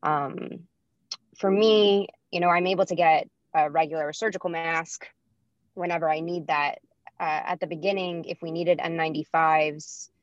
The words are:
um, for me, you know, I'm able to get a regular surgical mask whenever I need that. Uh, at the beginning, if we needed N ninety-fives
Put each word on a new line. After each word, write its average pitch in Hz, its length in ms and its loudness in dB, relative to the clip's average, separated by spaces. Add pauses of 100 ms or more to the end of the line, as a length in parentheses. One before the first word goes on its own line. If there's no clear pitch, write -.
um, 151 600 -4 (720)
for 196 120 0
me, 202 580 6 (240)
you 175 80 -2
know, 175 80 4
I'm 175 180 4
able 190 200 2
to 175 100 -4
get 160 320 4 (260)
a 151 160 2
regular 156 420 -2
surgical 190 380 -4
mask 165 560 -6 (680)
whenever 170 380 -2
I 156 100 0
need 165 280 -6
that. 147 300 -2 (400)
Uh, 156 280 -2
at 180 120 -4
the 180 80 -4
beginning, 175 600 -4
if - 160 -10
we 165 100 -8
needed 170 280 2
N 170 160 -4
ninety-fives 156 1120 0 (120)